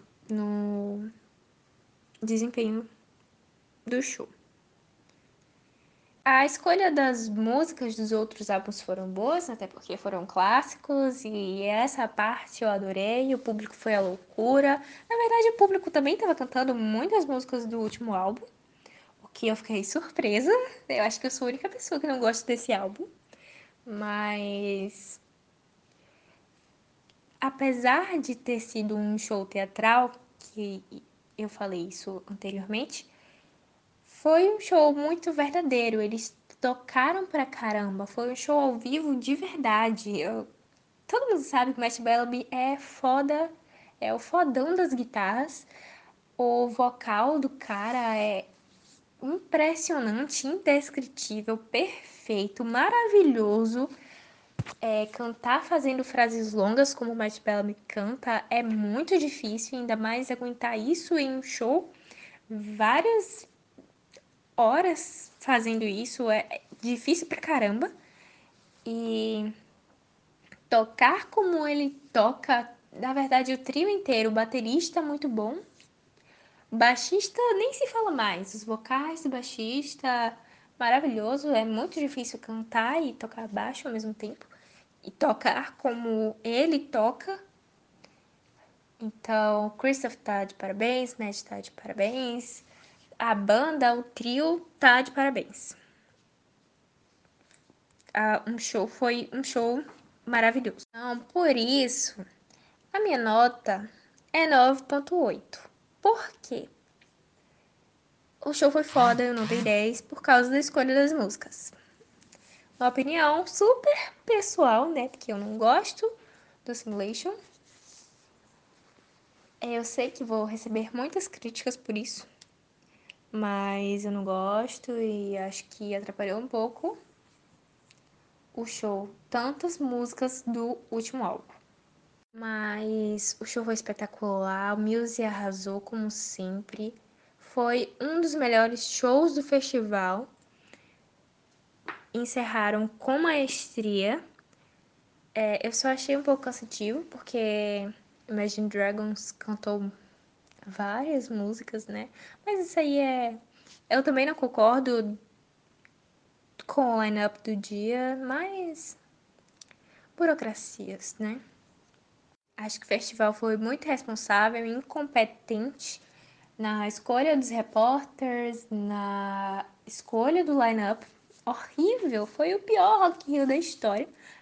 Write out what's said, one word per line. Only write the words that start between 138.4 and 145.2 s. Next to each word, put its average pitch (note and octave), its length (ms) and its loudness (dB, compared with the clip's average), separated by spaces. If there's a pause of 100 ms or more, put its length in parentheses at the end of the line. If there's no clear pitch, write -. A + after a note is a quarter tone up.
shows C#4 500 4
do C#4+ 80 0
festival. G#3+ 840 0 (1900)
Encerraram A3 720 -2
com C4 320 -2
maestria. C4 1040 0 (1080)